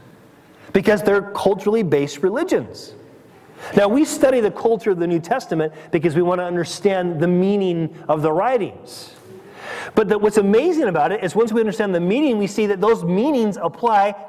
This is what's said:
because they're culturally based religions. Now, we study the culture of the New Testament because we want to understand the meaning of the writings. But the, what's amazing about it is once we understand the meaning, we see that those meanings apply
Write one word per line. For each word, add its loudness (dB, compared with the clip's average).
because 2
they're 2
culturally 0
based 0
religions. -2
Now, 4
we 2
study 2
the 2
culture -2
of 0
the -2
New 0
Testament -4
because 0
we 2
want 0
to -4
understand -2
the 2
meaning 0
of 0
the 2
writings. -4
But 2
the, 2
what's 2
amazing 2
about 0
it -4
is -4
once 0
we 2
understand 0
the 2
meaning, 0
we 0
see -2
that -2
those 2
meanings 0
apply 0